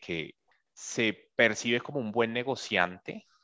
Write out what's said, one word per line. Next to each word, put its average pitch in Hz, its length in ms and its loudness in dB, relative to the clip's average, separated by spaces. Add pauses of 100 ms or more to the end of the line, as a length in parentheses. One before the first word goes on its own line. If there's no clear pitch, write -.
que 82 320 -6 (400)
se - 600 -2
percibe 120 460 4
como 143 200 -6
un 107 120 -4
buen 113 220 2
negociante, 104 920 -2 (180)